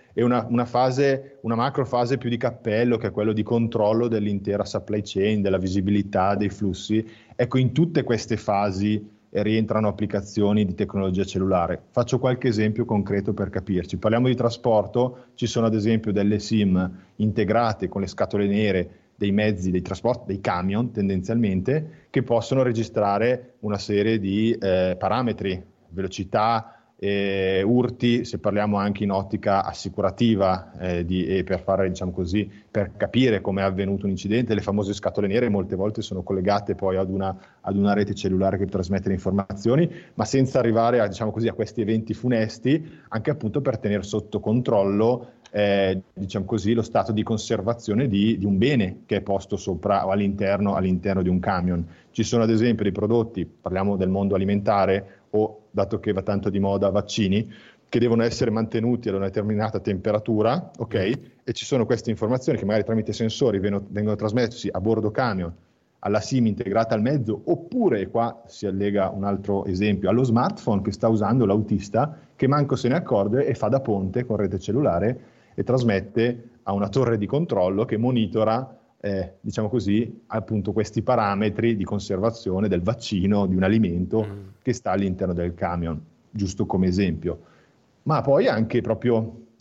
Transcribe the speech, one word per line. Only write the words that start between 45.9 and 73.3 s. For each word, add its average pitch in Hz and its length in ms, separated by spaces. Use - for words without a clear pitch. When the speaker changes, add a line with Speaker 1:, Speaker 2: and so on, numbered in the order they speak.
Speaker 1:
diciamo 95 340
così, 104 260
lo 117 100
stato 110 300
di 107 100
conservazione 110 840
di, 101 300
di 95 60
un 101 120
bene 110 480
che 104 120
è 95 40
posto 98 360
sopra 98 500
o 95 40
all'interno, 98 640
all'interno 92 480
di 90 60
un 90 100
camion. 90 480
Ci - 120
sono 113 220
ad 110 60
esempio 110 340
dei 101 80
prodotti, 107 520
parliamo 95 520
del 92 120
mondo 98 260
alimentare, 98 880
o, - 340
dato 98 300
che 107 120
va 95 100
tanto 101 280
di 98 80
moda, 98 320
vaccini, 101 600
che 127 100
devono 117 240
essere 117 280
mantenuti 113 580
ad 98 60
una 98 120
determinata 107 520
temperatura, 107 1000
ok? - 160
Speaker 2:
Mm. 107 280
Speaker 1:
E 123 80
ci - 120
sono 123 220
queste 117 240
informazioni 117 480
che - 60
magari 104 200
tramite 110 280
sensori 110 460
veno-, 101 300
vengono 104 280
trasmessi 107 560
a 95 80
bordo 107 300
camion, 98 420
alla 104 200
sim 123 260
integrata 107 480
al 107 80
mezzo, 113 420
oppure, 170 560
e 95 80
qua 117 380
si - 200
allega 101 440
un 98 140
altro 101 400
esempio, 98 460
allo 123 140
smartphone 120 580
che 101 100
sta - 160
usando 110 380
l'autista, 107 720
che - 140
manco 143 280
se 120 120
ne 135 80
accorge 117 500